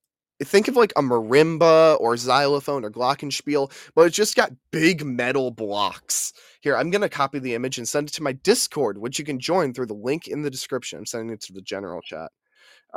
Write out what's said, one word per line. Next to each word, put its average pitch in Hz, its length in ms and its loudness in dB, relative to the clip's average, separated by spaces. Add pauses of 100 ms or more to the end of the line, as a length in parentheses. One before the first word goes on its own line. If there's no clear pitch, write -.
(440)
think 202 240 4
of, 269 80 -2
like, 233 200 4
a 151 60 4
marimba 156 1000 4
or 117 180 0
xylophone 139 680 0
or 107 60 -8
glockenspiel, 139 840 -2 (240)
but 165 120 8
it's 160 80 0
just 214 200 0
got 233 160 2 (200)
big 160 340 2
metal 127 460 -2
blocks. 104 840 -4 (280)
Here, 143 140 2
I'm 139 140 0
gonna 196 200 0
copy 143 300 -2
the 127 140 -4
image 123 240 -4
and 120 100 -8
send 147 220 -2
it - 40 -10
to 156 100 -8
my 139 100 -4
Discord, 135 640 0
which 110 220 -6
you 151 60 -10
can 143 140 -4
join 156 340 0
through 127 140 -6
the 107 60 -10
link 123 340 -6
in 143 140 -6
the 147 80 -4
description. 131 500 -8
I'm 110 60 -16
sending 113 260 -8
it 107 100 -12
to - 120 -16
the 95 80 -16
general 92 400 -10
chat. 80 300 -14 (640)